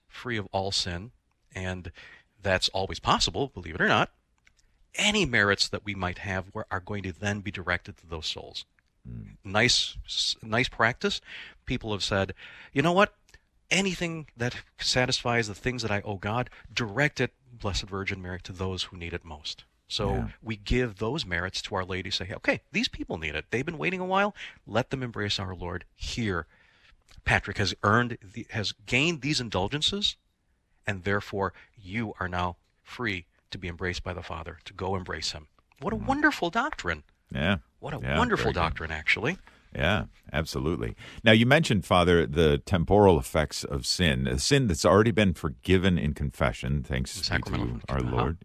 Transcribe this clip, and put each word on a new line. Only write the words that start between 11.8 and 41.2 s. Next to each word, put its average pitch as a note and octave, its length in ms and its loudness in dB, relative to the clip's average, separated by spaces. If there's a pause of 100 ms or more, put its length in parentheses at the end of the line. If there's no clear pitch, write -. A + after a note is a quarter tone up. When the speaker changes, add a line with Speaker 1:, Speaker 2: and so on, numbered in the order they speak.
Speaker 1:
have F#2+ 120 -2
said, G2 300 0 (400)
"You C3+ 80 4
know E3+ 120 4
what? G3 200 4 (560)
Anything E3+ 640 0
that A#2+ 280 -4 (160)
satisfies B2 680 2
the G2+ 60 -8
things B2 300 -4
that G#2+ 80 -2
I G2+ 100 0
owe G#2 140 -6
God, A2 340 -2 (240)
direct B2 480 -2
it, B2 120 -2 (200)
Blessed G#2+ 300 -4
Virgin F#2+ 400 -6
Mary, F2+ 180 -8
to - 100 -14
those F#2 320 -4
who - 140 -12
need E2+ 160 -8
it F2 100 -8
most." D#2 420 -12 (220)
So G2 280 0
Speaker 2:
Yeah. A2+ 120 -2 (140)
Speaker 1:
we A2+ 140 -6
give A#2 420 0
those A2 300 -4
merits F2 360 -4
to - 120 -6
Our F#2 100 -2
Lady, F#2 240 -6
say, F#2 240 -4
"Okay, - 280 0 (100)
these A3 160 0
people - 320 -8
need D#2 160 -4
it. D#2 160 -6
They've B2 140 -2
been E3 120 -6
waiting F3+ 220 -4
a F#3 60 -6
while. G3 300 0 (300)
Let G#2+ 240 -2
them C3 140 -4
embrace G#2 360 -2
our F#2 160 -8
Lord F2 300 -8 (100)
here. F#2+ 520 -4 (760)
Patrick - 360 0
has F#2 240 0
earned, A2+ 380 4
the, G#2 280 -14
has G#2 220 -4
gained C3 500 0
these D3 180 -2
indulgences, C3 760 -2 (720)
and F#2+ 160 -4
therefore G2 500 -2 (240)
you G#2 420 -6
are F#2 80 -2
now F2+ 280 -2 (260)
free G2 460 -6 (220)
to - 80 -8
be F2+ 120 -8
embraced F2 340 -4
by F2+ 100 -6
the F2 80 -10
Father, E2 440 -10
to - 80 -16
go F#2 240 -4
embrace E2+ 340 -6
him." D#2 160 -12 (320)
What F#3 140 -6
a - 20 -2
Speaker 2:
Mm. G#3+ 100 -6
Speaker 1:
wonderful C#4 440 2
doctrine. E3 540 -2 (300)
Speaker 2:
Yeah. E2 240 2 (220)
Speaker 1:
What D3+ 140 -10
a - 80 -8
Speaker 2:
Yeah, E2 160 0
Speaker 1:
wonderful A#3 280 2
Speaker 2:
very - 80 2
good. F#2 60 0
Speaker 1:
doctrine, D#2+ 320 -2
actually. F#2 460 -2 (380)
Speaker 2:
Yeah, F2 300 2 (280)
absolutely. C#2 600 -2 (280)